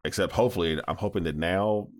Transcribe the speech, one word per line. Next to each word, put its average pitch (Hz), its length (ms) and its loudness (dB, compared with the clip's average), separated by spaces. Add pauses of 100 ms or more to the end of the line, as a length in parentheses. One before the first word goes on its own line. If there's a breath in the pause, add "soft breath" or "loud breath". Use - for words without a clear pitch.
Except 87 300 -2
hopefully, 87 520 2
I'm - 120 -4
hoping 101 260 -2
that 78 140 -2
now 98 500 2 (120)